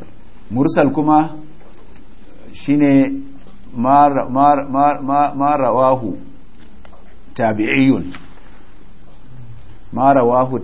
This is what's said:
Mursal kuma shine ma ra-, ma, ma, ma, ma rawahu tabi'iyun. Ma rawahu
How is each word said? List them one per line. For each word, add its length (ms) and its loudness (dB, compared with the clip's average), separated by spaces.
Mursal 420 2
kuma 440 2
shine 720 4
ma 360 6
ra-, 200 0
ma, 380 4
ma, 340 2
ma, 320 0
ma 220 2
rawahu 640 2
tabi'iyun. 800 2
Ma 200 4
rawahu 500 2